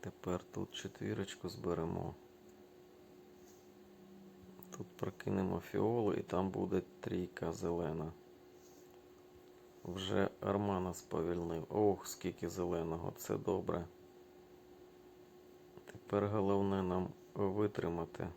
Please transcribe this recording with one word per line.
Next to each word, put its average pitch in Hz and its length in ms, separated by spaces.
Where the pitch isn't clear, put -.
Тепер 90 440
тут 95 200
четвірочку 98 760
зберемо. 87 640
Тут - 100
прокинемо 95 720
фіолу, 104 540
і - 80
там 95 280
буде 95 320
трійка 90 520
зелена. 82 600
Вже 95 460
Армана 98 520
сповільнив. 85 760
Ох, 104 380
скільки - 420
зеленого, 87 680
це - 200
добре. 92 480
Тепер - 420
головне 98 560
нам 92 240
витримати. 95 1040